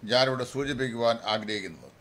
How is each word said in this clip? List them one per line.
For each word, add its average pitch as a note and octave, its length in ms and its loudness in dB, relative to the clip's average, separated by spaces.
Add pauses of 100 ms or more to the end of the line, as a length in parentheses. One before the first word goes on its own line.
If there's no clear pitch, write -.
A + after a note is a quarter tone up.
(100)
ഞാനിവിടെ B2+ 400 4
സൂചിപ്പിക്കുവാൻ B2 640 0 (160)
ആഗ്രഹിക്കുന്നത്. G#2 560 -4 (120)